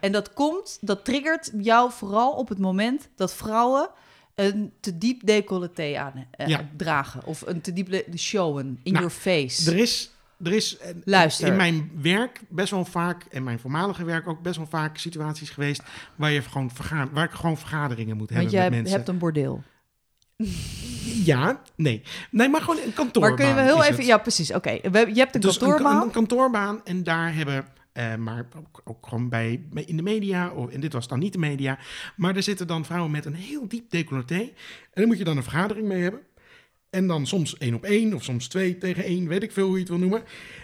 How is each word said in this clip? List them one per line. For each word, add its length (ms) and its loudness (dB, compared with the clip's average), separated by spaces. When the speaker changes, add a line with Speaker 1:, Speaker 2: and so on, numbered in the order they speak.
Speaker 1:
En 120 0
dat 200 -2
komt, 480 -2
dat 240 -2
triggert 560 -2
jou 320 4
vooral 400 0
op 160 -4
het 100 -6
moment 580 0
dat 180 -2
vrouwen 540 2
een 460 0
te 180 -6
diep 280 -2
decolleté 720 0
aan, 320 -8
eh, 160 -8
Speaker 2:
Ja. 300 0
Speaker 1:
dragen. 480 -2
Of 220 -8
een 140 -4
te 120 -8
diep 180 -4
de, 200 -2
de 80 -10
showen 460 -2
in 100 -2
Speaker 2:
Nou, 120 4
Speaker 1:
your 60 0
face. 500 0
Speaker 2:
er 80 2
is, 320 0
er 100 0
is, 240 0
eh, 140 -16
Speaker 1:
Luister. 440 4
Speaker 2:
in 80 4
mijn 340 2
werk 460 2
best 220 -2
wel 140 0
vaak, 400 -4
en 200 -8
mijn 140 -4
voormalige 460 -4
werk 240 -2
ook 140 -6
best 140 -4
wel 100 -8
vaak 300 -4
situaties 540 -8
geweest 320 -4
waar 140 2
je 120 2
gewoon 280 -4
verga-, 420 -4
waar 120 2
ik 60 -2
gewoon 280 -2
vergaderingen 580 -4
moet 140 -6
Speaker 1:
Want 100 0
Speaker 2:
hebben 100 2
Speaker 1:
jij 200 4
Speaker 2:
met 80 2
mensen. 180 0
Speaker 1:
hebt 120 -2
een 100 -2
bordeel. 440 0
Speaker 2:
Ja, 380 2
nee. 260 0
Nee, 180 4
maar 120 4
gewoon 240 -2
een 80 -6
kantoorbaan 380 4
Speaker 1:
Maar 100 0
kun 80 6
je 60 4
wel 100 4
heel 140 8
Speaker 2:
is 60 8
Speaker 1:
even, 120 6
Speaker 2:
het. 100 0
Speaker 1:
ja, 120 8
precies, 340 0
oké. 260 -2
We, 80 6
je 200 6
hebt 160 6
een 60 2
Speaker 2:
Dus 180 4
Speaker 1:
kantoorbaan. 360 6
Speaker 2:
een, 60 6
een, 60 2
een 60 -2
kantoorbaan 720 2
en 180 -2
daar 320 0
hebben, 320 0
eh, 220 -4
maar 320 -6
ook, 260 -20
ook 220 -16
gewoon 220 -4
bij, 340 -2
bij, 120 -6
in 120 -6
de 60 -2
media, 480 0
of, 200 -6
en 100 -8
dit 120 -4
was 160 -6
dan 100 -4
niet 140 -2
de 60 -6
media, 400 -2
maar 200 0
er 60 0
zitten 240 -2
dan 180 -4
vrouwen 260 -4
met 140 -4
een 100 -6
heel 340 -10
diep 220 -10
decolleté. 500 -4
En 120 -6
daar 120 4
moet 120 4
je 60 -4
dan 120 0
een 60 0
vergadering 460 -2
mee 140 0
hebben. 180 -2
En 160 2
dan 200 0
soms 320 -2
één 160 0
op 100 -4
één, 300 2
of 100 -6
soms 240 -4
twee 300 -2
tegen 260 -2
één, 240 -2
weet 140 0
ik 100 -8
veel 140 0
hoe 80 2
je 60 0
het 80 -6
wil 100 -2
noemen. 240 2